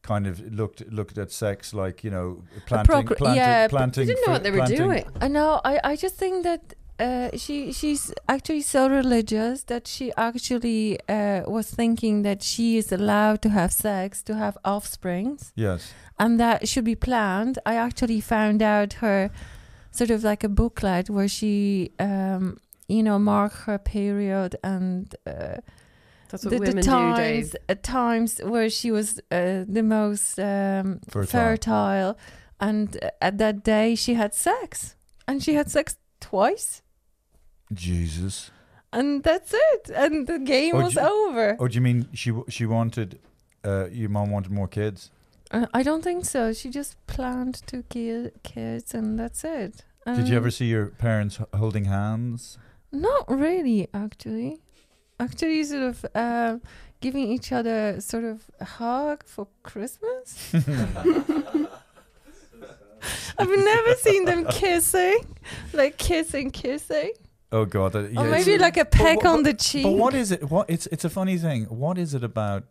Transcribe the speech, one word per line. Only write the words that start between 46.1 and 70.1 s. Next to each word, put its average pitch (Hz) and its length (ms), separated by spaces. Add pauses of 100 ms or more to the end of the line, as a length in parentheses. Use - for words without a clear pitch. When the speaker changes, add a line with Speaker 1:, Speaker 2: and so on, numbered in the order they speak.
Speaker 2:
so. 226 280
She 247 180
just 285 260 (100)
planned 254 480 (120)
to 247 180
kill 233 460 (120)
kids 233 520
and 220 240
that's 233 260
it. 254 400 (220)
Speaker 1:
Did 135 220
you 123 80
ever 120 100
Speaker 2:
Um, 117 60
Speaker 1:
see 120 140
your 110 200
parents 107 540
h-, 110 60 (120)
holding 107 280
hands? 110 720 (340)
Speaker 2:
Not 415 380
really, 269 640
actually. 220 640 (600)
Actually, 311 440
sort 285 180
of, 240 220 (100)
uh, 233 420 (440)
giving 262 300
each 254 220
other 226 480
sort 233 240
of 220 340
a 202 60
hug 262 600
for 202 220 (160)
Christmas. - 880
<laughs> 165 140 (2750)
I've 381 100
never 427 480
seen 392 300
them 339 200
kissing, 370 800 (480)
like, 294 240
kissing, 320 540
kissing. 302 600 (400)
Speaker 1:
Oh 110 120
God! 95 280
That, 104 120 (120)
Speaker 2:
Or - 120
Speaker 1:
yeah, - 80
it's 359 100
Speaker 2:
maybe, 403 120
like, 349 180
a 320 80
Speaker 1:
but - 80
Speaker 2:
peck 320 260
Speaker 1:
what, - 80
Speaker 2:
on 320 160
Speaker 1:
but, 269 160
Speaker 2:
the - 60
cheek. - 180
Speaker 1:
but 196 100
what 233 220